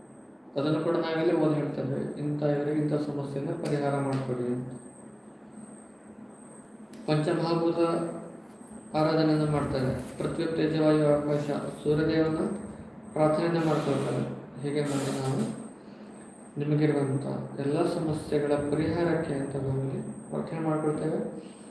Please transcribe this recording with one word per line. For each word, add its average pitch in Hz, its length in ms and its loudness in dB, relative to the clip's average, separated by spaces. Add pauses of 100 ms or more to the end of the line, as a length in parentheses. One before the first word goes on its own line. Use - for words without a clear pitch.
(600)
ಅದನ್ನು 151 240 2
ಕೂಡ 170 120 2
ನಾವೆಲ್ಲ 165 420 2
ಓದಿ 151 180 4
ಹೇಳ್ತೇವೆ, 143 640 -2
"ಇಂಥ 147 240 -2
ಇವರಿಗೆ 147 380 2
ಇಂಥ 151 120 2
ಸಮಸ್ಯೆಯಿಂದ 143 560 -2
ಪರಿಹಾರ 143 500 0
ಮಾಡ್ಕೊಡಿ" 127 540 -2
ಅಂತ. 127 140 -4 (2500)
ಪಂಚಮಹಾಭೂತ 165 680 2 (1200)
ಆರಾಧನೆಯನ್ನು 156 560 4
ಮಾಡ್ತಾರೆ. 135 680 0
ಪೃಥ್ವಿ, - 280 -2
ತೇಜವಾಯು, 156 600 4
ಆಕಾಶ, 147 420 2 (340)
ಸೂರ್ಯದೇವನ 156 520 4 (800)
ಪ್ರಾರ್ಥನೆಯನ್ನು 160 520 4
ಮಾಡ್ಕೊಳ್ತಾರೆ. 139 560 2 (400)
ಹೀಗೆ 143 200 0
ಮಾಡಿ 139 400 0
ನಾವು 135 200 0 (1160)
ನಿಮಗಿರುವಂಥ 143 680 2 (340)
ಎಲ್ಲ 151 340 2
ಸಮಸ್ಯೆಗಳ 151 600 0
ಪರಿಹಾರಕ್ಕೆ 156 800 2
ಅಂತ 135 220 -2
ನಮ್ಮಲ್ಲಿ 135 460 -2
ಪ್ರಾರ್ಥನೆ 151 580 -6
ಮಾಡ್ಕೊಳ್ತೇವೆ. 156 840 0 (280)